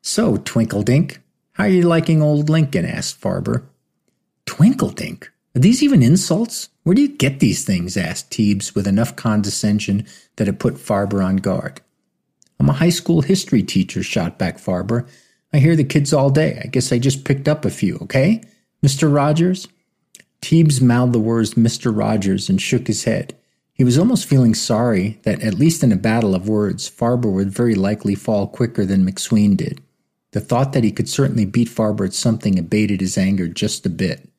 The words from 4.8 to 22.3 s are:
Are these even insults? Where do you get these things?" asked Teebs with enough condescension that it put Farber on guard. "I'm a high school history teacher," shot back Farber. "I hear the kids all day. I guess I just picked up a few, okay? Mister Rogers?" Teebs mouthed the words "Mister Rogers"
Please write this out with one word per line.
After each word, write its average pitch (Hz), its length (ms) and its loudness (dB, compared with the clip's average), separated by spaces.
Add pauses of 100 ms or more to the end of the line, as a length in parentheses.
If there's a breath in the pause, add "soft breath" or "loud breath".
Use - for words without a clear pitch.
Are 127 40 0
these 233 220 4
even 277 200 6
insults? 185 640 0 (140)
Where 175 120 2
do 254 60 4
you 285 80 4
get 139 320 -4
these - 240 0
things?" 98 320 -2
asked - 340 -6
Teebs 104 440 -2
with 98 120 -2
enough 101 300 0
condescension 104 880 -2 (320 loud breath)
that 101 120 0
it 95 100 -4
put - 160 -2
Farber 101 500 -2
on 95 120 0
guard. 95 440 -4 (800)
"I'm 139 80 2
a 143 60 2
high 165 160 2
school 170 320 0
history 165 400 0
teacher," - 400 -2
shot 85 360 -4
back 90 200 -6
Farber. 98 480 -4 (480 soft breath)
"I 151 60 4
hear 160 160 4
the 151 80 2
kids 143 280 0
all 139 160 4
day. 151 340 0
I - 40 -12
guess 123 260 -2
I 120 60 0
just 135 260 -2
picked 139 240 0
up 151 160 -2
a 101 60 0
few, - 320 -4
okay? 180 400 0 (400 soft breath)
Mister 143 260 2
Rogers?" 151 600 0 (760)
Teebs 151 400 4
mouthed 123 320 2
the 113 60 2
words 113 360 0
"Mister 113 340 0
Rogers" 104 600 -2